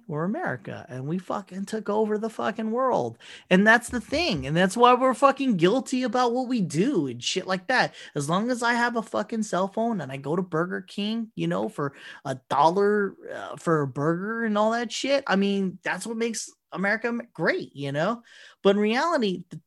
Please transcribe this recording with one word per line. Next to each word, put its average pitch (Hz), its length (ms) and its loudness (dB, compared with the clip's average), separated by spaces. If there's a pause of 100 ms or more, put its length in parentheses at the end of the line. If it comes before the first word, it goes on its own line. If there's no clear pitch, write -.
We're 156 160 -4
America, 170 640 -6
and 131 200 -10
we 170 100 -4
fucking 196 480 -8
took 220 240 -8
over 214 280 0
the 214 120 -4
fucking 226 420 -4
world. 220 460 -2 (320)
And 196 180 6
that's 226 220 6
the 247 100 -4
thing. 226 480 -2
And 151 80 -2
that's 185 220 2
why 240 160 8
we're 254 200 4
fucking 269 440 2
guilty 254 460 2
about 247 300 0
what 254 140 -2
we 240 140 0
do 165 460 0
and 120 140 -8
shit - 260 -4
like 185 200 -4
that. 214 260 2 (220)
As 143 140 -4
long 202 200 0
as 240 140 -2
I 233 100 2
have 240 220 0
a 226 60 -2
fucking 214 420 -4
cell 190 240 0
phone 220 340 -4
and 131 100 -8
I 139 60 -8
go 139 180 -4
to 190 60 0
Burger 185 400 -2
King, 214 540 -6
you 165 120 -4
know, 190 200 -2
for 143 260 -6 (300)
a 135 120 -6 (140)
dollar, 196 680 4 (180)
uh, 101 240 -10
for 156 240 2
a 139 60 0
burger 175 580 -2
and 208 120 0
all 214 140 4
that 233 200 -4
shit, 269 360 0
I 190 80 2
mean, 196 480 0
that's 170 240 -4
what 226 100 -8
makes 226 320 -4 (220)
America 202 360 -2
m-, 233 260 -6
great, 233 420 -2
you 139 160 -6
know? 185 300 -2 (420)
But 196 120 8
in 208 60 2
reality, 226 680 0
t-, 156 180 -14